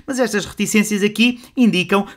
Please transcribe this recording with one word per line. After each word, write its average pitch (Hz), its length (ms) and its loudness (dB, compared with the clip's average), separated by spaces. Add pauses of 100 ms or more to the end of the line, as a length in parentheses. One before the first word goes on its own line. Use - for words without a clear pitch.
Mas 262 140 -6
estas 214 260 -2
reticências 208 580 0
aqui 226 380 0 (160)
indicam 196 600 2